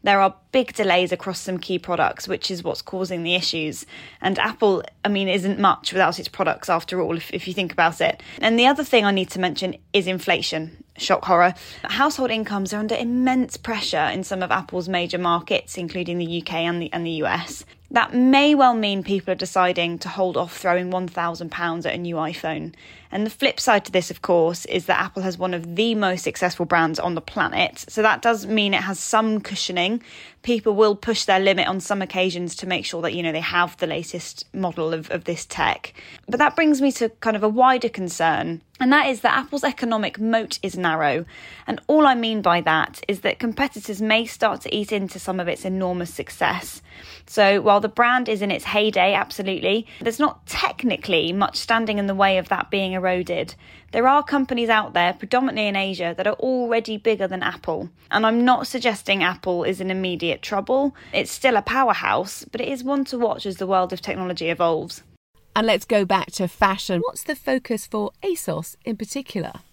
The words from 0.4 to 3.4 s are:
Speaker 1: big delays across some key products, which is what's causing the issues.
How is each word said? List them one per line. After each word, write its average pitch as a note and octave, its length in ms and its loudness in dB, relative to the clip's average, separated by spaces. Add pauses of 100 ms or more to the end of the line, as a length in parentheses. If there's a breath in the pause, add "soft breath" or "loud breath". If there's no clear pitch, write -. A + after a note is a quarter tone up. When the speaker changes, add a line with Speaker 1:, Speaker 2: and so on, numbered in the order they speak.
Speaker 1:
big C4 220 2
delays F3+ 400 2
across F3+ 260 -6
some F#3 200 -6
key F3+ 200 -4
products, - 480 -2
which F#3 240 -6
is E3+ 140 -8
what's - 180 -4
causing F#3 400 -6
the F3 140 0
issues. D#3+ 500 -4 (340 loud breath)